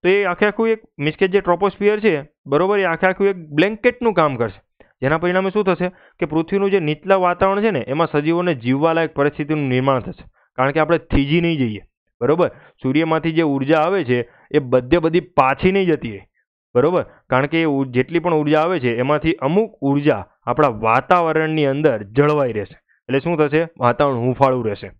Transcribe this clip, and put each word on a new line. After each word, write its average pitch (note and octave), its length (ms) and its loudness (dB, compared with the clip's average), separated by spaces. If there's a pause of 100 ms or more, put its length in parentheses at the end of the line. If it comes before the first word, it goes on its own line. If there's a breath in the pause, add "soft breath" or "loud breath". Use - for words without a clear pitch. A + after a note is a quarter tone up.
તો F3 60 0
એ G3+ 160 2
આખે F3+ 220 0
આખું A3+ 220 -2
એક, A3 140 -2 (160)
મીન્સ D3+ 180 -2
કે F#3+ 120 0
જે F#3+ 120 2
ટ્રોપોસ્ફિયર G3+ 600 0
છે, D#3+ 300 0 (160)
બરોબર, F3+ 320 0
એ F#3+ 60 0
આખે E3+ 220 -2
આખું F#3+ 200 0
એક G3 100 0
બ્લેન્કેટનું G#3 800 -2
કામ D3+ 220 2
કરશે. A2 260 -4 (380 soft breath)
જેના D3 180 0
પરિણામે F3+ 320 -2
શું G#3 140 -2
થશે? F3+ 240 -2
કે - 380 -10
પૃથ્વીનું E3 440 -2
જે F#3+ 100 2
નીચલા D#3 360 0
વાતાવરણ F#3+ 460 0
છે A3 80 2
ને, D3+ 100 -2
એમાં D3+ 320 -2
સજીવોને E3 420 0
જીવવાલાયક D#3 600 0
પરિસ્થિતિનું D3 540 -2
નિર્માણ B2+ 320 0
થશે. F#2 240 -14 (320)
કારણ C3 140 0
કે D#3 100 -2
આપણે D#3+ 180 2
થીજી C#3+ 420 0
નહીં E3 180 -2
જઈએ, G#2+ 220 -2 (400)
બરોબર? D3 280 2 (340 loud breath)
સૂર્યમાંથી D#3+ 500 0
જે D#3+ 100 2
ઉર્જા C#3+ 360 0
આવે E3+ 260 0
છે, B2 240 -2 (220 soft breath)
એ D3 80 2
બધે B2+ 400 2
બધી E3 220 0
પાછી D3 520 0
નહીં G3 140 0
જતી C#3 240 -2
રહે, G2 160 -16 (480)
બરોબર? C#3+ 300 2 (260 soft breath)
કારણ C3 160 2
કે E3 160 0
એ - 20 0
ઉ-, C#3 200 0
જેટલી C3 340 -2
પણ E3+ 160 -2
ઉર્જા D3+ 260 2
આવે E3+ 200 -2
છે, A#2+ 160 -2
એમાંથી D3 360 0
અમુક G3 480 -2
ઉર્જા C#3 460 0 (200)
આપણા C3+ 220 2
વાતાવરણની D#3 1000 0
અંદર C3+ 360 0
જળવાઈ C3+ 500 0
રહેશે. G#2 220 -8
એટલે - 460 -6
શું E3+ 180 -2
થશે? D3+ 300 0 (100)
વાતાવરણ B2+ 380 0
હૂંફાળું B2+ 500 0
રહેશે. G#2 340 -8